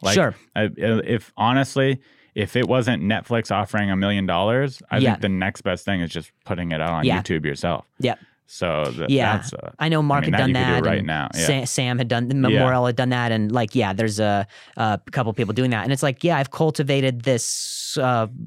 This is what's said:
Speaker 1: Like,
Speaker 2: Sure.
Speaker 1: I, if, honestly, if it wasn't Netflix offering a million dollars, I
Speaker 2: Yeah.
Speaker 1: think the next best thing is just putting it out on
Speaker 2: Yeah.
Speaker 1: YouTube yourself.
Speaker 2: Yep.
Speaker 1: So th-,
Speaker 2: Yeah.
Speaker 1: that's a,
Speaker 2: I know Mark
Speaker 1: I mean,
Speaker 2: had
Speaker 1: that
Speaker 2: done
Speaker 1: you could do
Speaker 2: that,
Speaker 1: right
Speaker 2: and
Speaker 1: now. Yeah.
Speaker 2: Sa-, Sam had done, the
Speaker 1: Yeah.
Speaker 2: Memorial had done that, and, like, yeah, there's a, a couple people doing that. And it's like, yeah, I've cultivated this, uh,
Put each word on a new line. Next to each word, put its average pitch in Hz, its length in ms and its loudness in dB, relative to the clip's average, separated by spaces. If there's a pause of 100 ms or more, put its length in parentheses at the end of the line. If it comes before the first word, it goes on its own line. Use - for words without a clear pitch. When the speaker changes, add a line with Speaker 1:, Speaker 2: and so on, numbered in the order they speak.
Speaker 1:
Like, 95 120 2
Speaker 2:
Sure. 151 200 2 (220)
Speaker 1:
I, 107 200 0
if, 110 600 -2
honestly, 135 640 0 (340)
if 104 220 -2
it 123 100 2
wasn't 117 380 0
Netflix 110 480 -2
offering 101 400 0
a 95 40 0
million 98 300 0
dollars, 113 640 0
I 98 80 2
Speaker 2:
Yeah. 127 140 4
Speaker 1:
think - 100 -2
the 104 60 0
next 95 320 -2
best 90 240 -4
thing 98 160 -2
is 85 100 -4
just - 220 -10 (120)
putting 87 280 -6
it 78 80 -2
out 80 100 0
on 80 140 0
Speaker 2:
Yeah. 95 180 2
Speaker 1:
YouTube 80 220 -4
yourself. 76 420 -4 (140)
Speaker 2:
Yep. 120 180 -2 (320)
Speaker 1:
So 78 460 -2
th-, 80 140 -4
Speaker 2:
Yeah. 117 260 2
Speaker 1:
that's - 160 -6
a, - 260 -14
Speaker 2:
I 156 120 -2
know 156 120 2
Mark 143 220 2
Speaker 1:
I - 20 -2
mean, 151 60 0
Speaker 2:
had - 80 2
Speaker 1:
that - 40 4
Speaker 2:
done 131 40 2
Speaker 1:
you 131 60 2
could 127 60 0
do 127 220 2
Speaker 2:
that, 82 80 2
Speaker 1:
right 85 80 0
Speaker 2:
and - 80 -2
Speaker 1:
now. 78 280 -2
Yeah. 82 120 0
Speaker 2:
Sa-, 135 200 0
Sam 123 320 -2
had 120 100 -2
done, 120 200 0
the 135 60 0
Speaker 1:
Yeah. 139 60 2
Speaker 2:
Memorial 127 460 4
had 120 100 0
done 127 140 2
that, 120 200 0
and, 107 220 2
like, 117 220 0
yeah, 104 180 2
there's 104 260 0
a, 101 280 2 (320)
a 107 200 0 (140)
couple 113 220 0
people 107 180 -2
doing 127 180 2
that. 107 140 0
And 131 80 0
it's 135 100 -2
like, 139 220 -2
yeah, 165 140 4
I've 139 120 -2
cultivated 139 720 0
this, - 760 -2
uh, 123 280 2 (200)